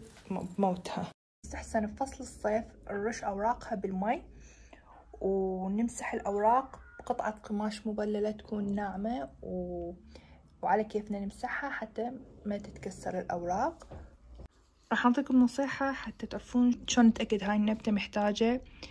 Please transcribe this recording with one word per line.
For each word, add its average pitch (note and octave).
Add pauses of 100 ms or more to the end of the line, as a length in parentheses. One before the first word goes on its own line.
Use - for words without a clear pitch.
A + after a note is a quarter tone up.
(320)
م-، F#3 (120)
موتها. F#3 (340)
يستحسن -
بفصل C4+
الصيف A3 (260)
نرش G#3
أوراقها A3
بالمي، G3 (920)
ونمسح F#3+
الأوراق A3 (200)
بقطعة -
قماش G#3+
مبللة G#3
تكون G#3
ناعمة، G#3 (120)
و-، F3+ (680)
وعلى G#3
كيفنا G#3
نمسحها A#3+
حتى A#3 (340)
ما G#3
تتكسر -
الأوراق. F#3 (1040)
راح A3+
أعطيكم B3+
نصيحة C4+
حتى A3+
تعرفون -
شلون A#3+
نتأكد A3
هاي G#3
النبتة G#3+
محتاجة G#3 (300)